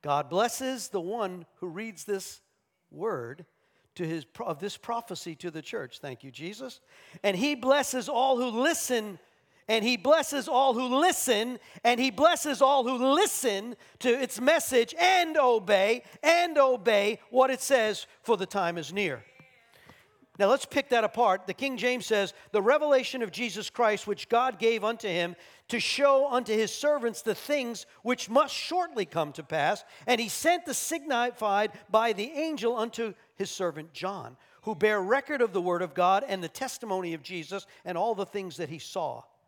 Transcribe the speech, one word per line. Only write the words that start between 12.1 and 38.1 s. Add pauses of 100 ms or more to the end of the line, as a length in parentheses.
all
who
listen (240)
to
its
message
and
obey, (220)
and
obey (100)
what
it
says, (160)
"For
the
time
is
near." (1160)
Now,
let's
pick
that
apart.
The
King
James
says, (200)
"The
revelation
of
Jesus
Christ,
which
God
gave
unto
him (320)
to
show
unto
his
servants
the
things (180)
which
must
shortly
come
to
pass. (240)
And
he
sent
the
signified (160)
by
the
angel
unto (200)
his
servant
John, (240)
who
bear
record
of
the
word
of
God
and
the
testimony
of
Jesus (160)
and
all